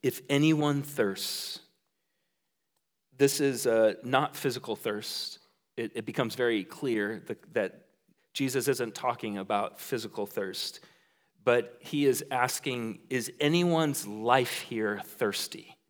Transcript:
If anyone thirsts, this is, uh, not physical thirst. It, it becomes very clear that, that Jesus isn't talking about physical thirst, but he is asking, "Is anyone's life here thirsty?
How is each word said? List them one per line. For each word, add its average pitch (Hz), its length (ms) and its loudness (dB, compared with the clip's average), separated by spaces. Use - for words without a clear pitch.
If - 260 -2
anyone 147 540 4
thirsts, - 760 -4
this 139 240 4
is, 131 260 2
uh, 113 360 6
not 135 340 0
physical 120 400 -4
thirst. - 640 -6
It, 117 180 -6
it 110 120 -8
becomes 117 280 -2
very 117 300 2
clear 110 640 -2
that, - 280 -12
that 98 320 -2
Jesus 131 340 0
isn't 123 260 0
talking 117 440 -4
about 101 400 -2
physical 110 480 -6
thirst, - 540 -8
but 120 360 2
he 143 260 0
is 123 240 2
asking, 123 680 -2
"Is 123 200 -2
anyone's 160 680 2
life 117 540 0
here 107 440 -2
thirsty? - 720 -6